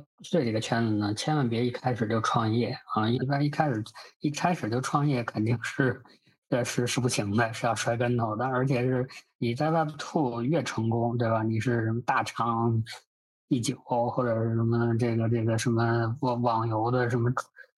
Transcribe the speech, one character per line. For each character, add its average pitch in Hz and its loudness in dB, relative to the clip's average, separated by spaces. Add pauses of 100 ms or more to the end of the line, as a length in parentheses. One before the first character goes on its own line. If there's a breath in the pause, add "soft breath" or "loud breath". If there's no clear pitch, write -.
(240)
three 156 0
这 113 0
个 113 0
圈 117 0
子 110 2
呢， 104 0
千 156 -2
万 131 2
别 113 0
一 123 0
开 123 -2
始 110 -2
就 113 0
创 113 2
业 117 2 (220)
啊！ 110 2
一 127 2
般 143 0
一 147 0
开 151 0
始， 110 -2 (380 loud breath)
一 151 0
开 175 0
始 123 -4
就 117 0
创 143 0
业 127 0
肯 107 -2
定 117 2
是， - -2 (480 soft breath)
呃， 120 0
是， 123 -2
是 - -2
不 123 0
行 104 -2
的， 117 2
是 - -4
要 113 0
摔 117 -2
跟 120 0
头 110 0
的。 120 -4
而 127 0
且 131 0
是 127 0 (300 loud breath)
你 120 -2
在 151 0
Web 160 2 (100)
two 120 -2
越 135 0
成 113 -2
功， 117 0
对 117 0
吧？ 110 2
你 113 0
是 117 0
什 110 0
么 120 -2
大 123 0
厂 113 0 (640 loud breath)
第 127 0
九， 123 -2
或 120 -2
者 117 2 (100)
是 113 0
什 113 2
么 117 2
这 117 2
个， 113 2
这 117 2
个 113 2
什 110 0
么 117 0
网， 120 0
网 113 2
游 110 0
的 123 2
什 123 0
么， 120 2 (500 loud breath)